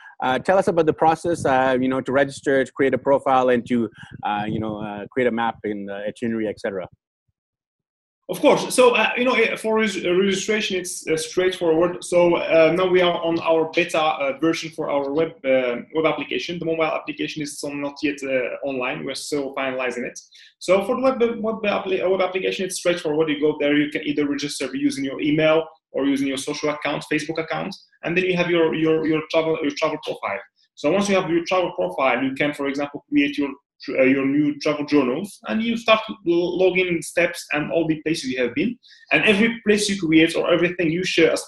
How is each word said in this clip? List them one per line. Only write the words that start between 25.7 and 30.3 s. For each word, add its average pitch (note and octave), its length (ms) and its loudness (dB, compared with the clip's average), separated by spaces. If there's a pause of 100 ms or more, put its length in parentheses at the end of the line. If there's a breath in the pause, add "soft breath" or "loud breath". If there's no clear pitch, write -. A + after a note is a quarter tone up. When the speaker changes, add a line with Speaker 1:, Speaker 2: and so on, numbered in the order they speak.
Speaker 2:
or C3+ 140 -2
using C#3 240 0
your C3+ 80 -4
social D3 320 -4
account, D3 440 -4
Facebook D#3 300 -4
account, D#3+ 320 -6 (280 soft breath)
and E3+ 140 -2
then F#3 80 0
you F3+ 120 0
have E3+ 140 0
your, E3 240 2
your, D#3+ 320 2
your D#3 240 0
travel, D#3+ 320 0
your C#3+ 140 -2
travel D3+ 280 -2
profile. G2 360 -6 (340)